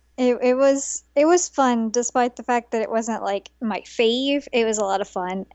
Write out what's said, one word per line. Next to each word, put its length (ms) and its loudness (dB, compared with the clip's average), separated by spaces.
It, 260 2
it 120 4
was, 480 0
it 100 6
was 240 4
fun, 400 0
despite 460 -2
the 80 -16
fact 280 -2
that 120 -2
it 80 -6
wasn't, 320 -4
like, 260 -6
my 220 -4
fave. 720 0
It 120 2
was 120 0
a 60 -2
lot 180 0
of 60 -4
fun, 480 -6